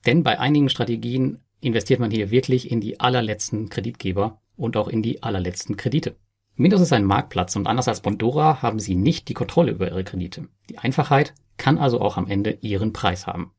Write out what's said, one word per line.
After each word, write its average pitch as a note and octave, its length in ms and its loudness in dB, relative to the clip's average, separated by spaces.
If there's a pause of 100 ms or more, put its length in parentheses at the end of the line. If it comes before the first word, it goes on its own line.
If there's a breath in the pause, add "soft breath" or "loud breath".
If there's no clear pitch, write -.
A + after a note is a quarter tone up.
Denn C#3 200 4
bei - 160 2
einigen C#3+ 280 4
Strategien A#2+ 680 -2 (220)
investiert A#2 380 2
man A2+ 140 0
hier G#2 180 -2
wirklich B2 400 2
in A#2 100 0
die G#2+ 200 -6
allerletzten A2 680 -2
Kreditgeber G2+ 720 -4 (160)
und A2+ 200 -4
auch G#2+ 100 0
in A2 160 -2
die A2+ 220 -4
allerletzten F#2 520 -4
Kredite. - 380 -2 (400)
Mintos F#3 260 4
ist F3 120 4
ein G#2+ 120 4
Marktplatz G2 520 0
und G2+ 100 -2
anders B2+ 220 0
als A2+ 120 -4
Bondora C#3 600 0
haben A2 160 0
sie F#2+ 160 -2
nicht G2 340 2
die - 60 -6
Kontrolle C#3 380 0
über F#2 160 -4
ihre F#2 160 -4
Kredite. - 420 -8 (240)
Die - 80 -16
Einfachheit C#3 560 2 (220)
kann C#3+ 200 2
also C3 240 2
auch G2+ 160 0
am F#2 120 -2
Ende G2+ 320 -2
ihren G#2+ 320 -2
Preis F#2 340 -2
haben. - 320 -8